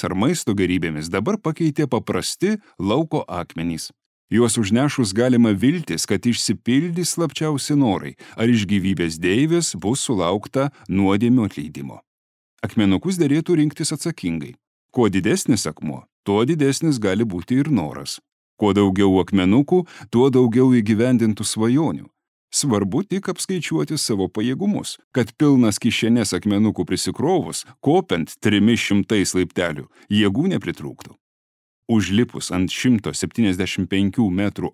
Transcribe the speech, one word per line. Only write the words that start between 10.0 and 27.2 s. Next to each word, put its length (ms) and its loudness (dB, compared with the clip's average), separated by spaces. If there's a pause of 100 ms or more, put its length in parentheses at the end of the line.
sulaukta 640 -2 (180)
nuodėmių 580 2
atleidimo. 540 -12 (640)
Akmenukus 560 0
derėtų 400 2
rinktis 320 -2
atsakingai. 600 -6 (400)
Kuo 180 4
didesnis 560 0
akmuo, 360 -10 (200)
tuo 240 2
didesnis 500 0
gali 300 0
būti 320 -2
ir 100 -2
noras. 480 -4 (420)
Kuo 140 4
daugiau 440 4
akmenukų, 640 2 (320)
tuo 160 6
daugiau 480 4
įgyvendintų 680 0
svajonių. 600 -2 (480)
Svarbu 480 0
tik 300 -6
apskaičiuoti 680 -4
savo 320 -2
pajėgumus, 680 -4 (100)
kad 240 -2
pilnas 480 4
kišenes 540 2
akmenukų 500 0
prisikrovus, 800 -2 (180)